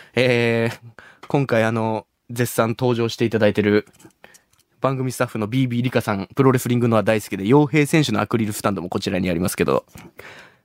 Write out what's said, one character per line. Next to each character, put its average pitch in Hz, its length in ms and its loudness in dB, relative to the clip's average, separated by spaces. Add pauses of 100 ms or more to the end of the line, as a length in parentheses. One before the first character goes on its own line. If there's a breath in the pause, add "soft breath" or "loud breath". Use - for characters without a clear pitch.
(140 loud breath)
え 117 580 0
ー、 - 60 -16 (480 loud breath)
今 139 200 -2
回 113 180 2
あ 113 80 0
の、 110 340 -4 (240)
絶 120 220 -2
賛 117 260 0
登 123 180 0
場 117 140 -2
し - 60 -12
て 123 100 -2
い 104 40 0
た - 80 -2
だ - 100 4
い 104 60 0
て 107 80 0
る、 104 240 2 (920 soft breath)
番 131 160 -2
組 127 160 -4
ス - 60 -12
タ 127 60 2
ッ - 40 -6
フ 117 100 -8
の 104 80 -2
ビ 127 200 0
ー - 20 -2
ビ 120 120 -4
ー - 20 0
リ 123 80 -2
カ 120 100 0
さ 107 140 -2
ん、 98 200 -6
プ 135 80 0
ロ 131 100 6
レ 127 60 4
ス 123 100 -4
リ 123 80 2
ン 120 40 0
グ 117 80 2
ノ 113 80 4
ア 104 60 4
大 110 200 2
好 - 60 -14
き 101 80 -8
で、 98 100 -4
陽 143 200 6
平 147 200 2
選 156 180 2
手 - 80 -2
の 104 80 0
ア 104 60 0
ク - 100 -4
リ 113 100 0
ル 107 60 -4
ス - 100 -8
タ 107 80 0
ン 98 40 -2
ド 87 80 -6
も 90 60 -8
こ 98 120 -6
ち 98 100 -4
ら 92 80 -2
に 92 120 -2
あ 85 40 0
り 82 60 -2
ま 87 80 0
す - 80 -8
け 87 80 0
ど、 - 220 0 (800 loud breath)